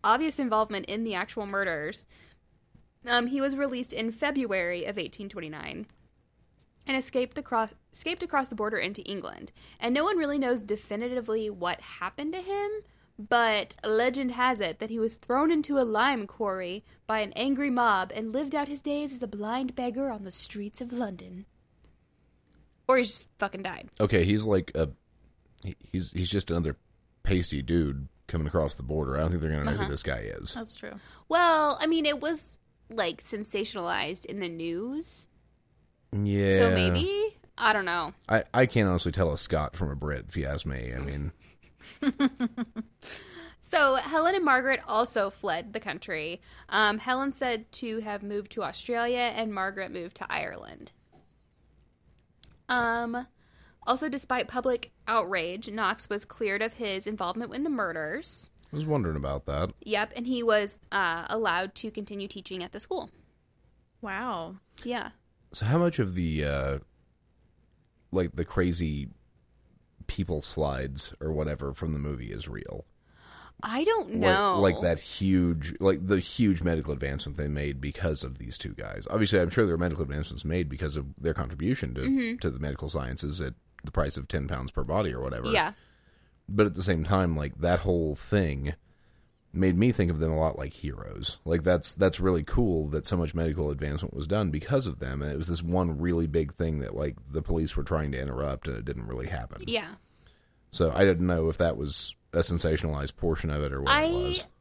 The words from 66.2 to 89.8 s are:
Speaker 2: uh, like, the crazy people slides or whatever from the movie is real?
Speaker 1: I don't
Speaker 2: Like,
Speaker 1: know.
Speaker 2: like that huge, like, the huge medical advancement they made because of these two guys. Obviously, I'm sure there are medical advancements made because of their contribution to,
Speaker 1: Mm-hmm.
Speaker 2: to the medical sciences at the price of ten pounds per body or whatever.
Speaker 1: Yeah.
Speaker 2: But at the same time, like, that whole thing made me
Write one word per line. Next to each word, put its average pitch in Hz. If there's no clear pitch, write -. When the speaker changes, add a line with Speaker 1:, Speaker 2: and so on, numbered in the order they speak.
Speaker 2:
uh, 69
like, 90
the 85
crazy 82
people 85
slides 69
or 78
whatever 73
from 80
the 73
movie 65
is 50
real? 50
Speaker 1:
I 240
don't 427
Speaker 2:
Like, -
Speaker 1:
know. 180
Speaker 2:
like 92
that 85
huge, 87
like, 92
the 95
huge 95
medical 78
advancement 69
they 73
made 71
because 73
of 65
these 58
two -
guys. 50
Obviously, 104
I'm 85
sure 110
there 85
are 82
medical 82
advancements 71
made 80
because 73
of 69
their 78
contribution 76
to, 64
Speaker 1:
Mm-hmm. 247
Speaker 2:
to 85
the 64
medical 73
sciences 73
at 64
the -
price 71
of 67
ten 71
pounds 67
per -
body 82
or 60
whatever. 64
Speaker 1:
Yeah. 202
Speaker 2:
But 104
at 87
the 92
same 85
time, 90
like, 73
that 87
whole 82
thing 71
made 92
me 117